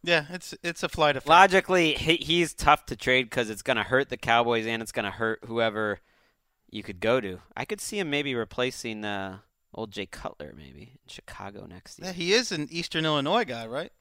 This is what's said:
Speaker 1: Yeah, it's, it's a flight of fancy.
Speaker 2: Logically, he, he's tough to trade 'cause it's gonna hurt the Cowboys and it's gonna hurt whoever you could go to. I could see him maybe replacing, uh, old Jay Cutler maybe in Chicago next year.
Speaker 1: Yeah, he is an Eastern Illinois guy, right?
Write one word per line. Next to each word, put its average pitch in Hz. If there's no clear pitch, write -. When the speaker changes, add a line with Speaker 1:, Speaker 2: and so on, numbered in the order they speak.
Speaker 1:
Yeah, 165
it's, 175
it's 170
a 165
flight 151
of 127
fancy. 143
Speaker 2:
Logically, 180
he, 160
he's 165
tough 147
to 123
trade 127
'cause 113
it's 104
gonna 120
hurt 127
the 123
Cowboys 117
and 113
it's 113
gonna 104
hurt 113
whoever 110
you 104
could 92
go 120
to. 92
I 120
could 208
see -
him 175
maybe 143
replacing, 113
uh, 98
old 110
Jay 104
Cutler -
maybe 73
in -
Chicago 98
next -
year. 175
Speaker 1:
Yeah, 185
he 175
is 240
an 151
Eastern 165
Illinois 156
guy, 117
right? 135